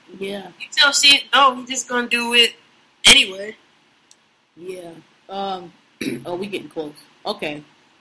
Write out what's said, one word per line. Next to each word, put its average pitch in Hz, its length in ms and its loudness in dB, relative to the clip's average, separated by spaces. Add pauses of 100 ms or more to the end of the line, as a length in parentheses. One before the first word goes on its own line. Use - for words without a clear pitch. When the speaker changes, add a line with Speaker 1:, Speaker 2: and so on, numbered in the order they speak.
(160)
Speaker 1:
Yeah. 196 440 -10
Speaker 2:
you - 100 -16
tell 294 220 2
Caesar, 285 320 4 (100)
no, 269 220 6
he's 247 120 -14
just 254 200 -8
gonna 247 180 -2
do 240 280 -2
it 233 200 4 (500)
anyway. 214 520 2 (1000)
Speaker 1:
Yeah. 175 360 -12 (360)
Um, 190 440 -8 (280)
<clears throat> - 240 -6
oh, 175 120 -6
we 190 100 -6
getting 185 220 -10
close. 151 260 -10 (320)
Okay. 160 380 -8 (360)